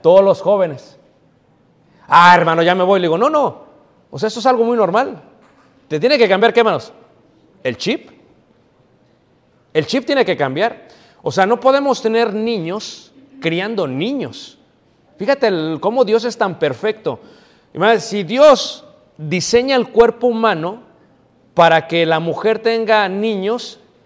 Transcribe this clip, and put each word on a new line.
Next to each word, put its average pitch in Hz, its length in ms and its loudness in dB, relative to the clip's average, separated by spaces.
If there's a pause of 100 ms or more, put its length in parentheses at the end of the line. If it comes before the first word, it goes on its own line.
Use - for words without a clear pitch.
todos 185 240 6
los 196 160 2
jóvenes. 180 580 -4 (1080)
"Ah, 175 260 8
hermano, 165 280 2
ya 175 120 2
me 185 100 0
voy." 190 160 2
Le 175 60 0
digo, 160 120 0
"No, 247 100 2
no. 285 360 -2 (460)
O - 80 -14
sea, 214 100 -4
eso 220 120 -10
es 214 60 -4
algo 247 180 2
muy 240 140 -2
normal." 208 420 -2 (680)
Te 151 120 -4
tiene 262 160 2
que 233 100 4
cambiar, 202 280 2
¿qué, 233 60 4
hermanos? 202 300 -2 (720)
El 120 140 -6
chip. - 340 -6 (1600)
El 156 120 -2
chip 262 200 -4
tiene 277 180 0
que 165 140 -2
cambiar. 147 500 -4 (380)
O - 60 -4
sea, 190 140 0
no 240 120 0
podemos 269 440 0
tener 226 320 -2
niños 214 760 -8 (300)
criando 185 460 -4
niños. 160 720 -8 (580)
Fíjate 269 300 -2
el, 160 340 -4
cómo 233 240 -2
Dios 214 200 0
es 240 120 -8
tan 190 220 -4
perfecto. 160 600 -4 (540)
Imagínate, 202 280 0
si 202 240 -6
Dios 262 600 2 (320)
diseña 226 600 -2
el 240 120 0
cuerpo 233 380 2
humano 220 560 -2 (720)
para 165 320 4
que 165 180 0
la 160 160 0
mujer 170 380 -2
tenga 220 500 0
niños 208 720 -6 (260)